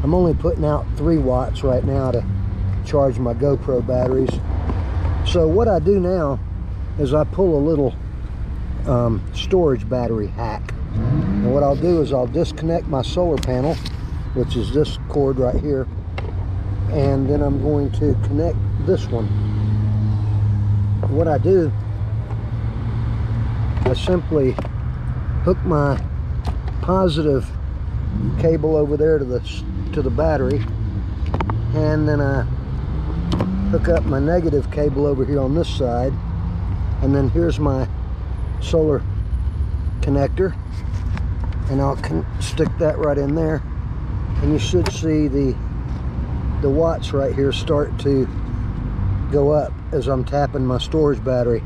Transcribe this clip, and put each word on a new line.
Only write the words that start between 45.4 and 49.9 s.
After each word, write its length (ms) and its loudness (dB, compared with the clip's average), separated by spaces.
the 60 4
watts 440 0
right 220 0
here 160 2
start 480 0
to 280 2
go 200 4
up 200 2